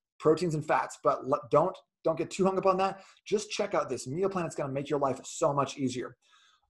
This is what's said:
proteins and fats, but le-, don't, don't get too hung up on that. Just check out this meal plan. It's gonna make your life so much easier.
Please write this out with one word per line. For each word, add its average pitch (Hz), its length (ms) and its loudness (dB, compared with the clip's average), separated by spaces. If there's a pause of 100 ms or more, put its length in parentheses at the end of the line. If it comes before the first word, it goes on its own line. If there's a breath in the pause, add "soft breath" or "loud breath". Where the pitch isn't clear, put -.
(200)
proteins 160 340 2
and 151 100 -2
fats, 135 400 -2
but 139 220 0
le-, 139 240 0
don't, 165 260 4 (300)
don't 160 120 2
get 160 140 -4
too 185 140 0
hung 190 120 2
up 185 80 -2
on 190 120 4
that. 190 240 -2 (260 loud breath)
Just 208 240 -2
check 202 220 -2
out 151 160 0
this 127 180 -6
meal 175 220 -2
plan. 185 160 -2
It's 143 100 -8
gonna 147 160 -4
make 139 180 -4
your 147 100 0
life 131 260 0
so - 260 0
much 139 260 0
easier. 127 380 -4 (540 soft breath)